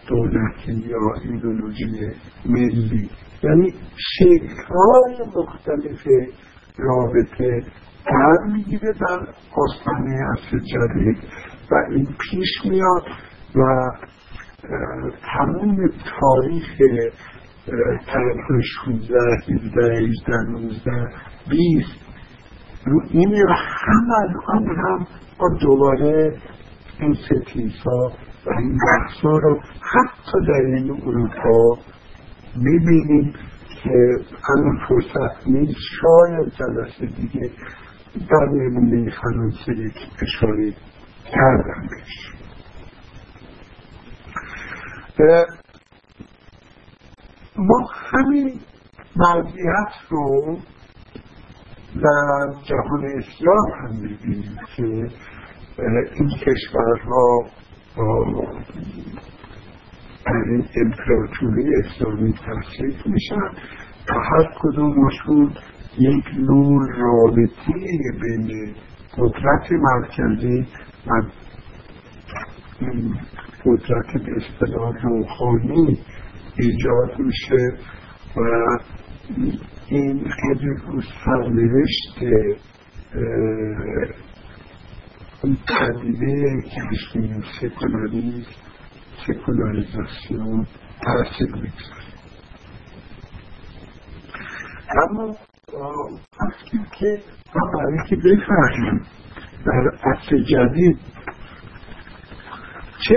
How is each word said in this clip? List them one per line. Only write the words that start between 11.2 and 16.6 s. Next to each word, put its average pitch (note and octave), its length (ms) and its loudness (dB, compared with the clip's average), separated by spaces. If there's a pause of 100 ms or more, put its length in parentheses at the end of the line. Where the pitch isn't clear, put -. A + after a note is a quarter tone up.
و D3 40 2 (160)
این C#3 140 0
پیش - 600 -6
میاد F#3+ 380 2 (520)
و، C3+ 40 4
اه، - 1500 -4 (240)
تمام F#3 420 0 (100)
تاریخ، - 920 0